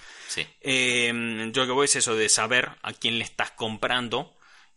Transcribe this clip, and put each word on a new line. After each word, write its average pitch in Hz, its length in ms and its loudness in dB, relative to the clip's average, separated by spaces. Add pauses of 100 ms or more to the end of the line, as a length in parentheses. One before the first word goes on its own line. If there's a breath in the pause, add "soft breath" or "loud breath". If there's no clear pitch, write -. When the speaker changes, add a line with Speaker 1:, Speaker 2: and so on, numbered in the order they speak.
(280 loud breath)
Speaker 1:
Sí. - 200 -6 (140)
Speaker 2:
Eh, 120 920 0
yo 131 80 2
lo 127 60 2
que 127 60 0
voy 139 120 4
es 135 100 2
eso 120 200 0
de 107 140 2
saber 123 420 2 (100)
a 107 120 -8
quién 117 260 -2
le 110 40 -2
estás - 280 -4
comprando 120 840 -2 (420 soft breath)